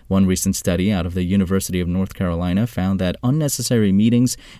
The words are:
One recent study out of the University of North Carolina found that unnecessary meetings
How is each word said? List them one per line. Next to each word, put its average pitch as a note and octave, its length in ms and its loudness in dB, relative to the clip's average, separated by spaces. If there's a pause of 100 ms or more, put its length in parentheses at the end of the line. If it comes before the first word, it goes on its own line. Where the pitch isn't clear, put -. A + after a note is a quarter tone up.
One F#2+ 180 4
recent F#2 300 0
study F#2 340 0
out F2 160 -2
of E2+ 80 -6
the F#2 80 -2
University F#2 560 0
of F2 80 -2
North F2+ 280 -2
Carolina F2+ 520 -2
found F#2 320 -2
that F2+ 240 -2
unnecessary B2 720 0
meetings A#2 440 2 (240)